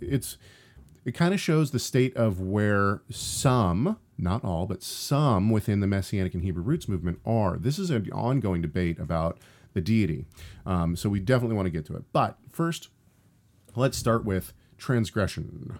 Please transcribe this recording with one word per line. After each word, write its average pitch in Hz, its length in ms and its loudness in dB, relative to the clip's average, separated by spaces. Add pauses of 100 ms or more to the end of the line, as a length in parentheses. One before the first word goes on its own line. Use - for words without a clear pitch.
it's, - 360 -4 (720)
it 123 80 -6
kinda 175 240 2
shows 156 320 2
the 127 80 0
state 127 380 2
of 107 240 2
where 101 600 2 (100)
some, 127 880 2 (220)
not 90 240 0
all, 87 220 -2
but - 160 -8
some 120 680 2
within 107 300 2
the 98 60 2
Messianic 95 480 0
and 87 80 -2
Hebrew 87 200 -2
Roots 139 260 -2
movement 87 360 -2
are. 107 320 2
This 120 220 -2
is 190 120 -2
an 110 200 -2
ongoing 104 520 0
debate 85 360 -2
about 82 400 -2 (360)
the 101 60 -2
deity. 90 440 0 (420)
Um, 87 300 0
so 110 120 -2
we 101 120 0
definitely 117 360 0
wanna 92 140 0
get 80 160 -6
to - 80 -10
it. - 180 -10
But 127 240 0 (140)
first, - 380 -4 (880)
let's 131 200 0
start 113 280 2
with 95 280 -2 (260)
transgression. - 1000 -2